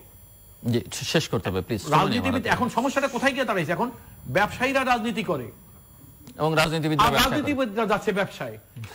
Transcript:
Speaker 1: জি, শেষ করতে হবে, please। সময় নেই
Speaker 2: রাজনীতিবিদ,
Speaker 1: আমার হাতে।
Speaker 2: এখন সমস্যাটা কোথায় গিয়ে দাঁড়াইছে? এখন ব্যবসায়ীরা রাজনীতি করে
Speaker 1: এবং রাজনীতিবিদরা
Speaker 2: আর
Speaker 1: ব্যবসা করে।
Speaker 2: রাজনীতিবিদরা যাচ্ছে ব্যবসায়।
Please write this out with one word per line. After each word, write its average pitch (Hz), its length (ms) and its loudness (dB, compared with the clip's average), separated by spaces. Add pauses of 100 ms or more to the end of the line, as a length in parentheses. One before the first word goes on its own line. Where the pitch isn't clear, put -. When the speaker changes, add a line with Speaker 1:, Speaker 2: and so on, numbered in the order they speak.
(720)
Speaker 1:
জি, 117 100 2 (120)
শেষ - 360 -2
করতে 113 220 -2
হবে, 95 120 -2
please। 110 180 -4
সময় 151 100 -8
নেই 151 80 6
Speaker 2:
রাজনীতিবিদ, 226 300 2
Speaker 1:
আমার 262 120 0
হাতে। 226 80 -4
Speaker 2:
এখন 208 200 0
সমস্যাটা 269 400 0
কোথায় 240 240 0
গিয়ে 254 120 -2
দাঁড়াইছে? 185 280 0
এখন 208 180 0 (360)
ব্যবসায়ীরা 247 580 0
রাজনীতি 233 380 0
করে 139 280 -2 (880)
Speaker 1:
এবং 160 180 2
রাজনীতিবিদরা 156 500 4
Speaker 2:
আর 240 40 6
Speaker 1:
ব্যবসা 254 180 4
করে। 302 100 0
Speaker 2:
রাজনীতিবিদরা 247 480 0
যাচ্ছে 208 260 0
ব্যবসায়। 147 460 -4 (360)